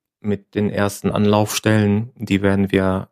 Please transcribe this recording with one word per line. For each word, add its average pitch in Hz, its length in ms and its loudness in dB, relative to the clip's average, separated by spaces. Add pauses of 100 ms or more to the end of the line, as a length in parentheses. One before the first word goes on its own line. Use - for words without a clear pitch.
(200)
mit 101 340 -6
den 104 160 0
ersten 101 400 -4
Anlaufstellen, 104 1040 2
die 101 260 -2
werden 98 300 2
wir 95 380 0